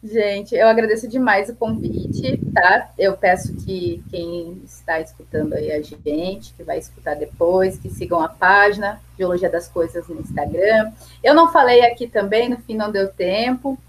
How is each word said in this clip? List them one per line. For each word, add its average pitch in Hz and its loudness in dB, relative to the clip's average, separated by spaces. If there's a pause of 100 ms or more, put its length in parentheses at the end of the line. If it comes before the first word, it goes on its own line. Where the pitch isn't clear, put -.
Gente, 208 -2
eu 214 4
agradeço 226 2
demais 220 0
o 233 -10
convite, - -4 (160)
tá? 185 2 (100)
Eu 190 2
peço 185 0
que 175 -8
quem 175 -10
está - -8
escutando 151 -8
aí 151 -6
a 151 -4
gente, 165 -8
que - -20
vai 160 -8
escutar - -10
depois, 180 0
que - -12
sigam 175 -4
a 160 -2
página 202 2 (200)
Geologia 180 0
das 170 -4
Coisas 170 -6
no 160 -12
Instagram. 214 0 (320)
Eu 269 6
não 330 6
falei 247 6
aqui 240 2
também, 220 0
no 240 -2
fim 226 -12
não 214 -2
deu 196 -2
tempo 240 -4 (100)